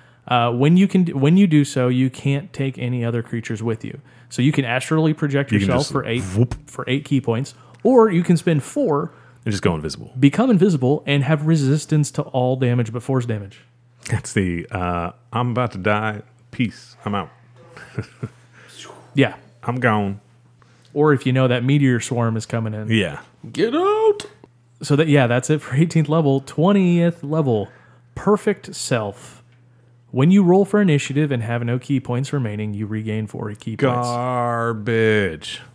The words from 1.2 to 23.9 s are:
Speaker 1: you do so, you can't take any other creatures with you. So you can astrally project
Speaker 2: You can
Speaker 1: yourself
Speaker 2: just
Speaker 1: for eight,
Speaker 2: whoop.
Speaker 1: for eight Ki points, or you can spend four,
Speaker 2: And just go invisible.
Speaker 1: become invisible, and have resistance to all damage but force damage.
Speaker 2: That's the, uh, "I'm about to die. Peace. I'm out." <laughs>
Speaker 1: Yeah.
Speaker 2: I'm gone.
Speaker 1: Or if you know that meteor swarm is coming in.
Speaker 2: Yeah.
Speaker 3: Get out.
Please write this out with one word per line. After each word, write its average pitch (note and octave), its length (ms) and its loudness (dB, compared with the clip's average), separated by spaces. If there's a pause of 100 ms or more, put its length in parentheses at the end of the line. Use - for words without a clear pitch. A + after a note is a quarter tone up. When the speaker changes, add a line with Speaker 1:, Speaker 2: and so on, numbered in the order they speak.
Speaker 1:
you G3+ 100 6
do D3+ 200 4
so, B2+ 240 0
you B2+ 200 2
can't C#3 440 -4
take C3+ 260 -6
any B2 240 -4
other A#2 180 -2
creatures A2+ 400 -8
with A2+ 220 -4
you. - 160 -12 (300)
So - 120 -4
you D3 100 4
can C#3 140 0
astrally D#3 480 0
project C#3+ 380 -2
Speaker 2:
You G#2 80 2
can G2 80 0
Speaker 1:
yourself B2 140 2
Speaker 2:
just - 100 -6
Speaker 1:
for - 140 -4
eight, A#2+ 180 -4
Speaker 2:
whoop. G2+ 320 0 (100)
Speaker 1:
for - 220 -12
eight C#3 180 -2
Ki C3+ 160 0
points, A#2 320 -4 (300)
or A3+ 260 6
you F3 140 2
can F3 140 4
spend D#3+ 260 0
four, E3+ 480 -2 (340)
Speaker 2:
And A2+ 60 -2
just G2+ 100 -4
go F2 140 2
invisible. D2+ 440 -8
Speaker 1:
become E3+ 300 4
invisible, D3+ 560 2
and C#3 180 0
have D3+ 220 0
resistance D3+ 680 2
to D3+ 120 -4
all B2+ 320 -2
damage A#2+ 360 0
but A#2+ 120 -10
force B2+ 240 0
damage. G2+ 320 -8 (500)
Speaker 2:
That's - 240 -4
the, F2 380 -2
uh, F2 400 -4 (200)
"I'm B2 200 -2
about A#2+ 220 -2
to G2 40 -12
die. G#2 440 -2 (300)
Peace. - 440 -6 (100)
I'm G#2 100 -4
out." F#2 140 -6 (680)
<laughs> A2+ 80 -8 (1120)
Speaker 1:
Yeah. B2+ 200 2 (280)
Speaker 2:
I'm B2 160 -6
gone. G#2 400 0 (760)
Speaker 1:
Or D3 200 4
if B2+ 120 0
you C3 80 0
know C3 140 2
that A#2+ 160 0
meteor C3 360 2
swarm A#2 380 -2
is G#2+ 80 -8
coming A2+ 280 -6
in. G#2+ 160 -8
Speaker 2:
Yeah. F#2 320 0 (300)
Speaker 3:
Get A3+ 240 -2
out. G#4 500 0 (560)